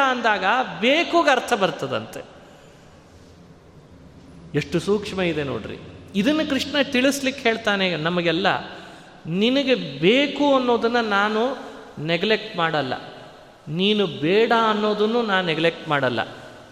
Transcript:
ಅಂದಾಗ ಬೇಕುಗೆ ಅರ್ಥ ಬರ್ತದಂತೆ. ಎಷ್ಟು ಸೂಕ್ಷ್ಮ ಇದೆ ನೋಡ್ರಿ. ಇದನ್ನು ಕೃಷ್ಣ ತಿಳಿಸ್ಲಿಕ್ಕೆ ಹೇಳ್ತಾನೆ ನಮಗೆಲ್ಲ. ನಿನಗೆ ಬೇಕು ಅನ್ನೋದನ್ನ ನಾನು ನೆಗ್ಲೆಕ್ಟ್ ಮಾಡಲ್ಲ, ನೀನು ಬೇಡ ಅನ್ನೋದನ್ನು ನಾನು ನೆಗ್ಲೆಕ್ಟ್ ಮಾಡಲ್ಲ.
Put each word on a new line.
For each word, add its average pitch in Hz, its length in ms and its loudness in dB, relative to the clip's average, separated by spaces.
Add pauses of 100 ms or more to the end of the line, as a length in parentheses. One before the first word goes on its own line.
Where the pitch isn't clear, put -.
ಅಂದಾಗ 220 360 0 (360)
ಬೇಕುಗೆ 294 500 4
ಅರ್ಥ 247 220 2
ಬರ್ತದಂತೆ. 139 720 -2 (2250)
ಎಷ್ಟು 160 260 -2
ಸೂಕ್ಷ್ಮ 196 420 -2
ಇದೆ 156 200 0
ನೋಡ್ರಿ. 113 360 -8 (360)
ಇದನ್ನು 302 360 2
ಕೃಷ್ಣ 277 320 -2
ತಿಳಿಸ್ಲಿಕ್ಕೆ 262 600 0
ಹೇಳ್ತಾನೆ 202 540 0
ನಮಗೆಲ್ಲ. 170 500 0 (800)
ನಿನಗೆ 247 480 2
ಬೇಕು 247 800 2
ಅನ್ನೋದನ್ನ 240 440 2
ನಾನು 214 580 0 (460)
ನೆಗ್ಲೆಕ್ಟ್ 185 520 -2
ಮಾಡಲ್ಲ, 156 360 0 (760)
ನೀನು 196 380 2
ಬೇಡ 175 460 2 (180)
ಅನ್ನೋದನ್ನು 214 520 0
ನಾನು 190 240 0
ನೆಗ್ಲೆಕ್ಟ್ 160 420 0
ಮಾಡಲ್ಲ. 127 320 2 (520)